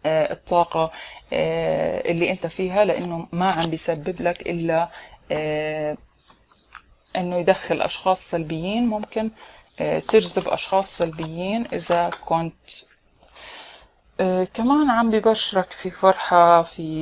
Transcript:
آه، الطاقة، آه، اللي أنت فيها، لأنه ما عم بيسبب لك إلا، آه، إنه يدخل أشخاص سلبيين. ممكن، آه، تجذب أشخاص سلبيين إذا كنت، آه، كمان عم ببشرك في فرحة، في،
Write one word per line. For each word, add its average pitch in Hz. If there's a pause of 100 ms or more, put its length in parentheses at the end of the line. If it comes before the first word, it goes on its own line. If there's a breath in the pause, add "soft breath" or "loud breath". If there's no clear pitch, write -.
آه، 156
الطاقة، 170 (420 loud breath)
آه، 160
اللي 175
أنت 180
فيها، 185
لأنه 175
ما 180
عم 165
بيسبب 160
لك 175
إلا، 165 (420 loud breath)
آه، 151 (1160)
إنه 180
يدخل 175
أشخاص -
سلبيين. 170
ممكن، 220 (480 loud breath)
آه، 156
تجذب 185
أشخاص -
سلبيين 170
إذا 175 (160)
كنت، 165 (1500 loud breath)
آه، 185
كمان 269
عم 226
ببشرك 214
في -
فرحة، 170
في، - (180)